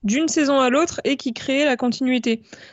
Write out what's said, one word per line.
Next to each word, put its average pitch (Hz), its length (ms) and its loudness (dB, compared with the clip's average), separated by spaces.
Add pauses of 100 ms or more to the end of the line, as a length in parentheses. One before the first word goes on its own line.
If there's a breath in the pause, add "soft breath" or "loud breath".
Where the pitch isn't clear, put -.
d'une 254 240 0
saison 285 320 2
à 262 100 4
l'autre 294 360 0
et 277 120 0
qui - 160 -6
créent 277 320 -2
la 269 120 2
continuité. 247 640 -2 (300 loud breath)